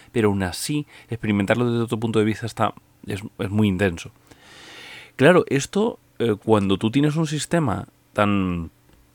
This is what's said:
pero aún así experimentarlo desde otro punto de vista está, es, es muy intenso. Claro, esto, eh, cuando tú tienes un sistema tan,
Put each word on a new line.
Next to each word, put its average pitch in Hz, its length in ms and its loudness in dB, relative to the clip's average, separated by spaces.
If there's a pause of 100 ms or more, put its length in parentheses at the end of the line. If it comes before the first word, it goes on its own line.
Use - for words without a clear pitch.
(120)
pero 107 180 2
aún 98 140 0
así 147 440 -4 (220)
experimentarlo 110 600 0
desde 117 120 0
otro 113 160 -4
punto 110 200 0
de 107 60 4
vista 110 220 -4
está, - 260 -4 (320)
es, 101 160 -8 (160)
es 98 140 -4
muy 107 160 2
intenso. 92 440 -2 (1040)
Claro, 160 320 6
esto, 196 520 -2 (200)
eh, 117 240 2
cuando 98 340 2
tú 110 140 0
tienes 147 240 2
un 160 120 0
sistema 143 600 -2 (260)
tan, 92 580 0 (440)